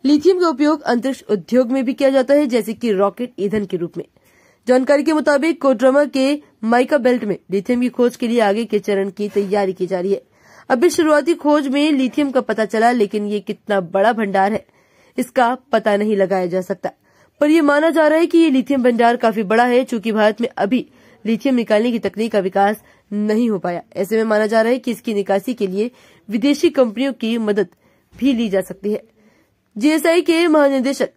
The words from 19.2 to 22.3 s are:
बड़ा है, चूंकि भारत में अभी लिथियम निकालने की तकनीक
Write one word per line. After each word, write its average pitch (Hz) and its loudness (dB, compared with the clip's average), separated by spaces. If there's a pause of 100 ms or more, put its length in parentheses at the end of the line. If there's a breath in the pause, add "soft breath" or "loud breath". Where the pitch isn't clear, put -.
बड़ा 226 2
है, 247 2
चूंकि 226 -6
भारत 214 0
में 233 -4 (100)
अभी 208 -2 (400 soft breath)
लिथियम 240 -2
निकालने 226 0
की 226 -4
तकनीक 208 -4